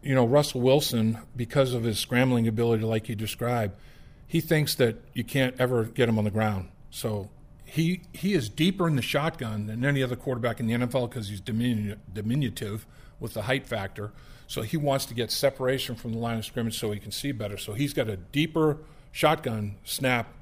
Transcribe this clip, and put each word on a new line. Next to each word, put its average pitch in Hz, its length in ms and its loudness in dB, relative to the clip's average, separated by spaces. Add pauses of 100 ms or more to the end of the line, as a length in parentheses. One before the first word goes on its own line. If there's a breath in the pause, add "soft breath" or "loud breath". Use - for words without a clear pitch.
you 139 120 0
know, 127 100 6
Russell 139 360 4
Wilson, 120 580 4 (160)
because 127 400 2
of 117 80 0
his 113 160 0
scrambling 123 480 2
ability 113 380 2
like 113 240 0
you 113 80 -4
described, 110 580 -2 (500 loud breath)
he 165 160 0
thinks 156 360 2
that 113 260 2 (120)
you 120 100 -2
can't 127 340 0
ever 123 240 4
get 113 260 2
him 113 80 4
on 107 60 2
the 104 80 2
ground. 104 380 0 (220)
So 104 380 -6 (360)
he, 170 380 0 (100)
he 196 220 -2
is 120 140 2
deeper 175 380 2
in 160 80 2
the 123 80 2
shotgun 123 640 -2
than 113 180 -4
any 139 160 2
other 123 140 0
quarterback 120 460 -4
in 113 80 0
the 117 60 2
N 120 100 2
F 123 100 -4
L 123 140 0
'cause 110 200 -8
he's 101 120 -8
diminu-, 107 580 -2 (140)
diminutive 110 760 -2 (340 loud breath)
with - 140 -8
the 107 80 -6
height 131 240 -2
factor. 104 460 -6 (340 loud breath)
So - 160 -6
he 110 160 -2
wants 139 260 2
to 120 100 -12
get 113 160 -2
separation 131 640 0
from 117 180 -8
the 113 60 -4
line 117 200 -2
of 107 80 -6
scrimmage 113 320 -4
so 107 120 -2
he 104 80 -4
can 101 120 -12
see 143 220 -4
better. 104 260 -6
So 104 160 -8
he's 139 180 -2
got 120 160 0
a 101 80 -4
deeper 151 640 2 (340 loud breath)
shotgun 113 720 0
snap 123 580 0